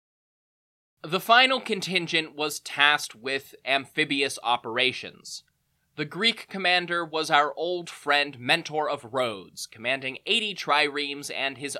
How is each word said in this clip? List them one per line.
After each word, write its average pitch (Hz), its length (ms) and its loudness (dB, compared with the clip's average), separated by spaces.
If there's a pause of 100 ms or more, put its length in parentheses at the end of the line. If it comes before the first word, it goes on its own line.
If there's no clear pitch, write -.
(1000)
The 170 180 -4
final 254 400 6
contingent 170 760 -2
was 151 240 -4
tasked - 560 0
with 131 400 -6 (100)
amphibious 139 800 -2
operations. 120 1000 -2 (520)
The 151 100 -4
Greek 220 420 -2
commander 175 560 0
was 160 280 -2
our 147 240 6
old 175 340 -4
friend 143 500 0
Mentor 151 480 0
of 120 260 -6
Rhodes, 110 520 -2
commanding 131 600 -4
eighty 214 260 0
triremes 143 800 0
and 131 220 -4
his 135 220 -8